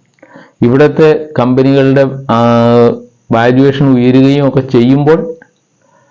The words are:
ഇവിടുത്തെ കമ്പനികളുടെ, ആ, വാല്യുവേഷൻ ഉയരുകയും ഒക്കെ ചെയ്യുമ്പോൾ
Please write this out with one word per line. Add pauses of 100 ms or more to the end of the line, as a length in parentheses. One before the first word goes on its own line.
(640)
ഇവിടുത്തെ (100)
കമ്പനികളുടെ,
ആ, (920)
വാല്യുവേഷൻ
ഉയരുകയും
ഒക്കെ
ചെയ്യുമ്പോൾ (760)